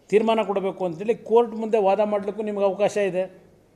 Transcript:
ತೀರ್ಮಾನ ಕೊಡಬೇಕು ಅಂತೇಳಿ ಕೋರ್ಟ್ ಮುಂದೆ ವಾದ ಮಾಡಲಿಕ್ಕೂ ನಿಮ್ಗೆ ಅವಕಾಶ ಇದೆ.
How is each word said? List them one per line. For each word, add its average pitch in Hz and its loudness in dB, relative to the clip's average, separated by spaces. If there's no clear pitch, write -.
ತೀರ್ಮಾನ 220 2
ಕೊಡಬೇಕು 190 -4
ಅಂತೇಳಿ 185 -2
ಕೋರ್ಟ್ 226 2
ಮುಂದೆ 220 -2
ವಾದ 196 4
ಮಾಡಲಿಕ್ಕೂ 208 -2
ನಿಮ್ಗೆ 208 -2
ಅವಕಾಶ 196 0
ಇದೆ. 185 0